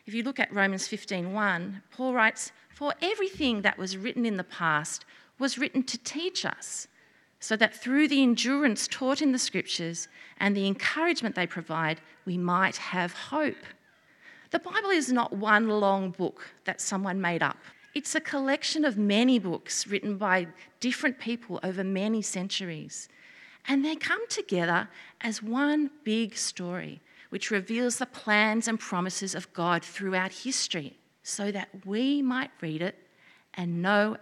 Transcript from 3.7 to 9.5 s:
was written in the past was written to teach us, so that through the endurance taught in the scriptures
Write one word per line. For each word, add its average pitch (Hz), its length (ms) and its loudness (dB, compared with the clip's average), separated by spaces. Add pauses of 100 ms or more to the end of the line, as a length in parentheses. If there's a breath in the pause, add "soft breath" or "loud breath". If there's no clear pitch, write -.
was 190 180 -6
written 233 300 -2
in 214 120 0
the 185 60 -4
past 156 600 0 (320 loud breath)
was 254 200 0
written 254 260 0
to 240 160 -6
teach 349 460 -4
us, - 420 -8 (520 soft breath)
so - 160 -2
that 214 200 4
through 277 320 2
the 269 160 6
endurance 247 640 2
taught 269 340 0
in 285 100 4
the 254 80 2
scriptures - 680 -4 (320 loud breath)